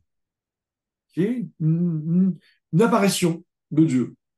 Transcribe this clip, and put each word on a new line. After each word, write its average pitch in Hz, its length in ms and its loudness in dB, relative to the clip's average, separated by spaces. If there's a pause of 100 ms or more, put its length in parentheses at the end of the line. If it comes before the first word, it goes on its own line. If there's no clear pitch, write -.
(1080)
Qui 151 140 -4
est 220 140 0
une, 190 220 -10
une, 165 800 0 (340)
une 160 100 2
apparition 196 640 0 (280)
de 156 140 4
Dieu. 127 300 -2 (220)